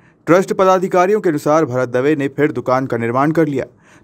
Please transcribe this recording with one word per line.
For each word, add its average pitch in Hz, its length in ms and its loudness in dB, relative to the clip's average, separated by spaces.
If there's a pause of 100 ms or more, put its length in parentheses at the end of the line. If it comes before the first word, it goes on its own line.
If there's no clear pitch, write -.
(260)
ट्रस्ट 190 260 2
पदाधिकारियों 190 680 2
के 185 80 -2
अनुसार 151 360 0
भरत 123 240 -2
दवे 127 280 0
ने 139 140 -4
फिर 147 220 -2
दुकान 127 340 -2
का 127 100 -6
निर्माण 120 360 -2
कर 165 160 2
लिया 135 160 -4 (400)